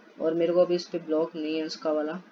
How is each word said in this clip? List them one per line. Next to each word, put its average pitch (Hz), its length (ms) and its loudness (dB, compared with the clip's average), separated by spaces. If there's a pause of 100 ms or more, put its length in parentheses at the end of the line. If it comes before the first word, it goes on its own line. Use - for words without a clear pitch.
(220)
और 160 120 0
मेरे 170 200 2
को 175 80 6
अभी 175 140 4
इस 180 120 -4
पे 170 120 -6
block 160 360 0
नहीं 156 220 -4
है 156 80 -2
उसका 156 260 -4
वाला, 151 300 -2 (100)